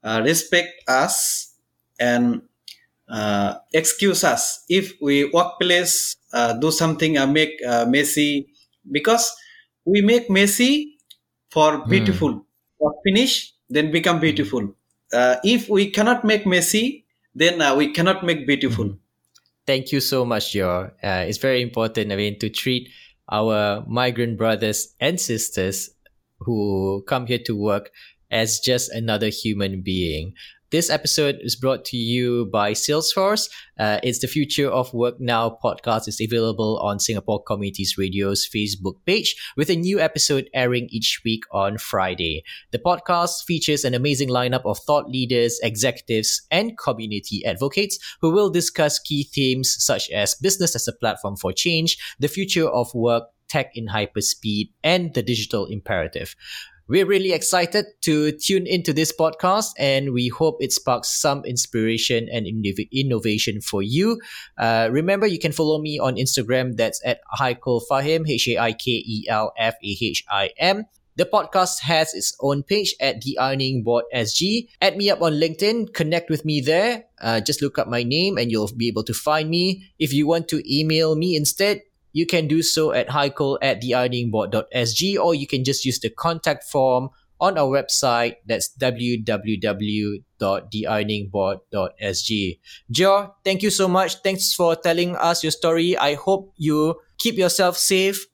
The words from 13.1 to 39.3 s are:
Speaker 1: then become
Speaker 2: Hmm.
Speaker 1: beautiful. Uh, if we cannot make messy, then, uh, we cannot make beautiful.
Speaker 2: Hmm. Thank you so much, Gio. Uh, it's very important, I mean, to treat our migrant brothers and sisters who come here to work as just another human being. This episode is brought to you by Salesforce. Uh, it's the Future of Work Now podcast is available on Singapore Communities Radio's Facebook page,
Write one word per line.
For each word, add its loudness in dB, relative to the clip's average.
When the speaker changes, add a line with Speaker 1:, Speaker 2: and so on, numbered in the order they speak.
Speaker 1:
then 2
become 2
Speaker 2:
Hmm. 0
Speaker 1:
beautiful. 0
Uh, 6
if 4
we 2
cannot 2
make 2
messy, 0
then, 2
uh, 4
we 2
cannot 2
make 0
beautiful. 2
Speaker 2:
Hmm. -4
Thank 0
you 4
so 2
much, 0
Gio. 0
Uh, 0
it's -4
very 2
important, -2
I -2
mean, -2
to -2
treat -4
our 0
migrant 0
brothers 0
and 2
sisters -4
who -2
come -2
here -2
to -4
work -2
as 0
just 0
another -2
human -4
being. -2
This 0
episode 0
is -4
brought -2
to -6
you 0
by 0
Salesforce. 0
Uh, 0
it's -2
the -2
Future 0
of -2
Work 0
Now 0
podcast -2
is -8
available 0
on -2
Singapore -2
Communities -4
Radio's 0
Facebook -4
page, 0